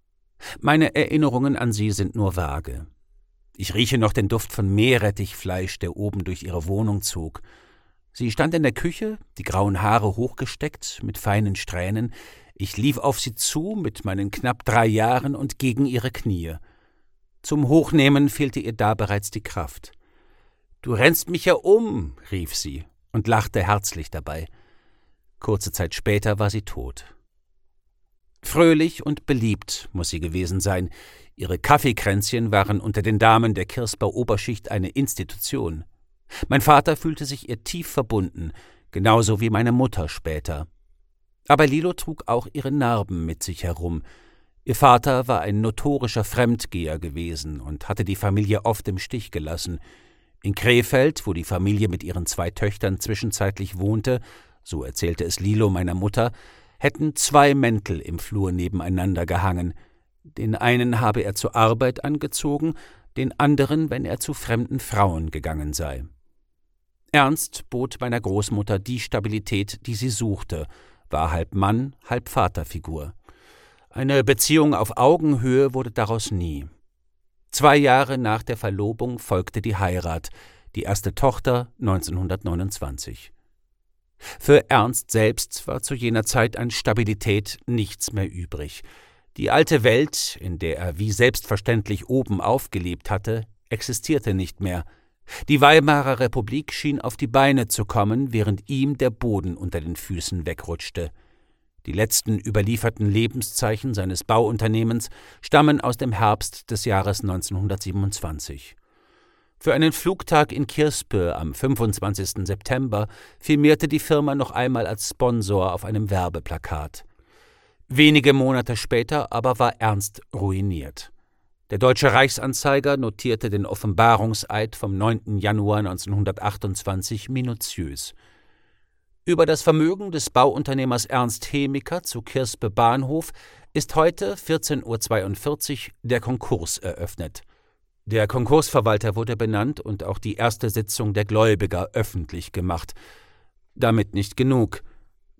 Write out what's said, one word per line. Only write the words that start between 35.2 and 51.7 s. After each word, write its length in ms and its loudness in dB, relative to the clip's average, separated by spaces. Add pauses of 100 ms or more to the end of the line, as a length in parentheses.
Mein 120 4
Vater 360 6
fühlte 280 -4
sich 240 -10
ihr 160 -6
tief 240 -8
verbunden, 640 -2 (380)
genauso 500 4
wie 100 2
meine 220 2
Mutter 360 0
später. 600 -6 (800)
Aber 180 8
Lilo 260 0
trug 340 -10
auch 260 0
ihre 180 -6
Narben 560 0
mit 160 -6
sich 220 -8
herum. 380 -4 (600)
Ihr 120 -2
Vater 500 6
war 140 0
ein 200 -2
notorischer 640 -2
Fremdgeher 760 0
gewesen 600 -8
und 280 -10
hatte 160 -2
die 100 -2
Familie 500 0
oft 220 -2
im 120 -4
Stich 340 -10
gelassen. 480 -6 (600)
In 120 -2
Krefeld, 720 2
wo 60 -2
die 120 -4
Familie 440 0